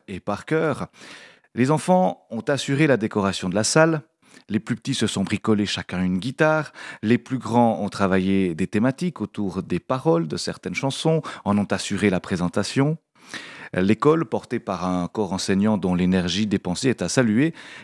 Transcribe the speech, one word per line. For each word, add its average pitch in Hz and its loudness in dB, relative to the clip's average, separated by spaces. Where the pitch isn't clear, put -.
et 92 -10
par - -6
chœur, 156 -2
les 127 2
enfants 185 0
ont 113 -8
assuré 143 0
la 139 4
décoration 98 0
de 90 -2
la 107 2
salle, 160 4
les 208 0
plus - -4
petits - -4
se 110 0
sont 98 -2
bricolés 104 2
chacun 90 -4
une 92 0
guitare, 156 0
les 117 4
plus 127 -6
grands 113 2
ont 101 -2
travaillé 95 2
des 87 -2
thématiques 135 -2
autour 98 -6
des 175 -4
paroles 160 0
de 95 -6
certaines - -8
chansons, 160 -2
en 101 2
ont 101 0
assuré 101 0
la 90 2
présentation. 101 -2
L'école, 143 4
portée 113 -4
par 90 -4
un 90 -2
corps 98 -4
enseignant 101 2
dont 90 0
l'énergie 90 2
dépensée 95 0
est 113 0
à 87 -2
saluer, 127 2